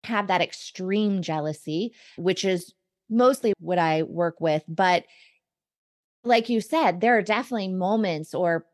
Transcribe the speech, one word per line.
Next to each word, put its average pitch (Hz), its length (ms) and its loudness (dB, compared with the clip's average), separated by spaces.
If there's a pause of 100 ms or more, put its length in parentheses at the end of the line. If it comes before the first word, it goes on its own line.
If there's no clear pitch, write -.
have 208 240 -2
that 185 160 2
extreme 196 800 -2
jealousy, 156 720 -4 (220)
which 185 280 -2
is 185 300 -2 (340)
mostly 247 520 2
what 175 180 0
I 160 240 2
work 165 380 -4
with. 156 260 0
But 180 380 0 (1200)
like 233 240 2
you 233 120 2
said, 202 400 0
there 233 160 4
are 208 60 2
definitely 214 460 -2
moments 185 680 -2
or 170 400 0